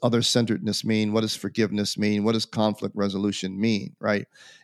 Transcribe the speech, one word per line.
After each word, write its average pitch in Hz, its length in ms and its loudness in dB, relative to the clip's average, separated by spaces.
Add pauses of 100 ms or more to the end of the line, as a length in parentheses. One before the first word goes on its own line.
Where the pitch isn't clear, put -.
other-centeredness 113 840 2
mean, 107 280 2
what 110 80 2
does 110 160 -2
forgiveness 104 600 -2
mean, 104 260 2
what 113 80 2
does 113 140 -2
conflict 107 500 -2
resolution 98 640 -2
mean, 107 400 0
right? 104 260 -2 (380)